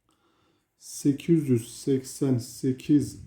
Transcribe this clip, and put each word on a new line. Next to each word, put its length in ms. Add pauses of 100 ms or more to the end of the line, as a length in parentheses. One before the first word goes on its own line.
(800)
sekiz 680
yüz 180
seksen 720
sekiz 880